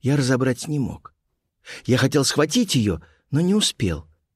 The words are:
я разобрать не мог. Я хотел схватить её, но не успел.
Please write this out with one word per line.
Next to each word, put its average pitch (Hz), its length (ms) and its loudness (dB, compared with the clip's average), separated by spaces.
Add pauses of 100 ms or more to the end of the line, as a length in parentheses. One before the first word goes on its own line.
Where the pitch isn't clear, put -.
я 139 160 0
разобрать 127 500 0
не 151 120 -2
мог. - 340 -8 (720)
Я 123 120 2
хотел 135 280 2
схватить 165 480 0
её, 104 260 0 (300)
но 143 120 0
не 180 120 2
успел. 92 540 -2 (280)